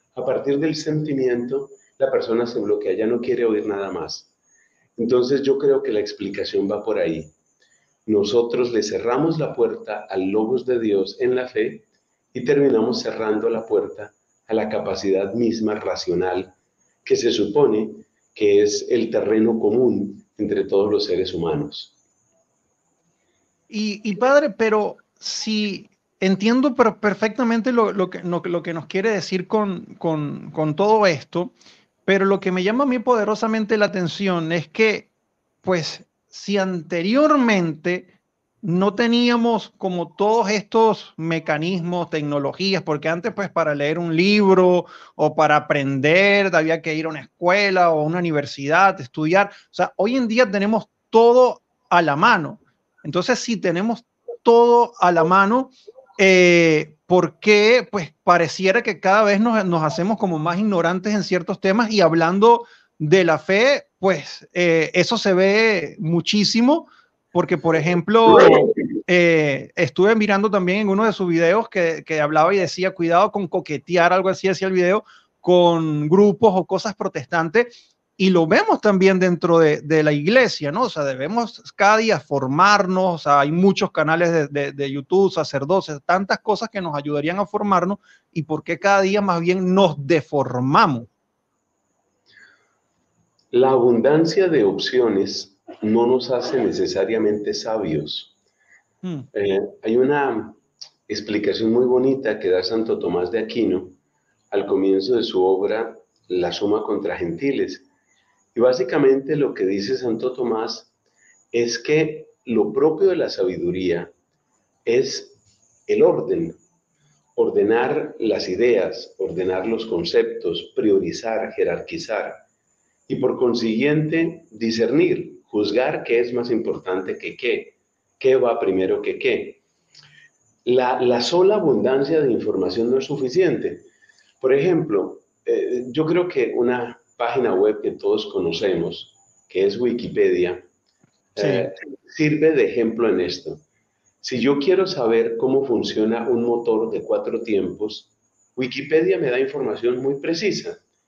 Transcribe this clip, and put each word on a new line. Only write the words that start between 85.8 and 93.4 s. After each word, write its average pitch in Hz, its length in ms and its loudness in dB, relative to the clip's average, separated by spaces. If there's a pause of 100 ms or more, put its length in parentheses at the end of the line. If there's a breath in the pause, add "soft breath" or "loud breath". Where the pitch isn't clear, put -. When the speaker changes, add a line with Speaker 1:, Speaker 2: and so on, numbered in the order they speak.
Speaker 2:
tantas 196 340 0
cosas 214 300 -2
que 196 120 -8
nos 160 160 -6
ayudarían 147 420 -4
a 202 60 -2
formarnos, 202 540 -2 (340 soft breath)
¿y 165 100 -4
por 151 200 -6
qué 170 160 -6
cada 196 220 4
día 196 200 0
más 180 180 0
bien 180 340 0
nos 185 220 4 (100)
deformamos? 139 1000 0 (2500 soft breath)